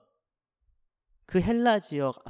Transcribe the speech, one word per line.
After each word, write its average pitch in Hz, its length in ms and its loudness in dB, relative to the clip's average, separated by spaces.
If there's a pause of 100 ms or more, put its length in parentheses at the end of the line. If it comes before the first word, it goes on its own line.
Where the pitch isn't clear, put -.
(1300)
그 185 140 0
헬라 233 400 2
지역, 139 500 -4